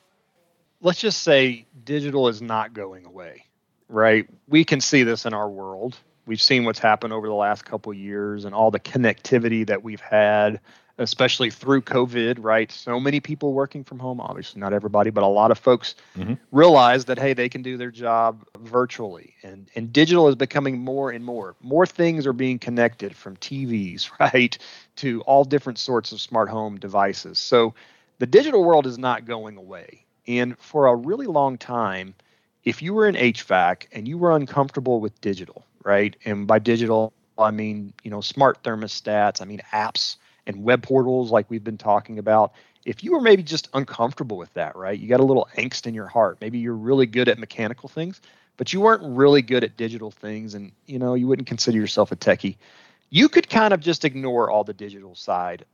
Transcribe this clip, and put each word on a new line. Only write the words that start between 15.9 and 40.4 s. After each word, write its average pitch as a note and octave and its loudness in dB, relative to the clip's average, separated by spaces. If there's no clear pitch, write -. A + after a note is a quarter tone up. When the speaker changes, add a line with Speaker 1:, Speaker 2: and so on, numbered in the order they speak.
Speaker 2:
Mm-hmm. F#2+ -6
Speaker 1:
realize C3+ 6
that, B2+ -4
hey, C3+ 0
they B2 -2
can C3 -12
do B2+ -10
their B2 -8
job A2+ -2
virtually. A2+ -4
And, G2 -20
and A#2 -10
digital D#3+ 6
is C#3 4
becoming C3+ -4
more C3 -6
and A#2 -10
more. A2+ -12
More D3 2
things E3 -2
are C3 0
being B2+ -2
connected A#2 -2
from F#2+ -20
T C3+ -10
Vs, G2 -6
<laughs> - -4
right, B2+ 2
to A#2+ -4
all C#3 4
different C3+ -4
sorts A#2 -4
of G#2+ -14
smart A2 -2
home G#2+ -8
devices. G2 -4
So A#2 2
the B2+ -2
digital A3 6
world D#3 4
is B2 -8
not A#2+ -4
going A2 -12
away. F#2 -20
And B2 -4
for C#3+ 0
a A#2+ 6
really G3 -6
long C#3 0
time, F#2+ -6
if - -4
you F3+ -6
were G#3+ 4
in G3 0
H A#2+ 0
vac F#2 0
and B2 -12
you D#3+ -8
were F3 2
uncomfortable C3+ -2
with G#2+ -8
digital, F#2+ -8
right? G2+ 0
And G2+ -6
by A2 6
digital, A2 0
I G#2+ 2
mean, G#2+ -8
you A2 -12
know, G#2 -10
smart - 0
thermostats, G#2+ -2
I - -16
mean, G2+ -14
apps - -4